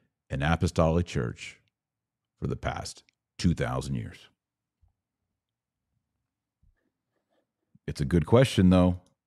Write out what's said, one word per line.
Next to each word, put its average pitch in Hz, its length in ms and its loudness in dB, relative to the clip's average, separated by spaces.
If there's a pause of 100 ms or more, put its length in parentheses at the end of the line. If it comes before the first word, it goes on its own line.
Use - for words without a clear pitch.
(300)
and 69 120 -6
apostolic 82 640 0
church - 520 -8 (800)
for - 60 -6
the 64 100 -4
past - 460 -10 (360)
two 82 160 2
thousand 65 400 -6
years. 55 240 -10 (3750)
It's - 140 -6
a 143 60 -2
good 160 200 2
question, 117 440 4
though. 90 300 4 (260)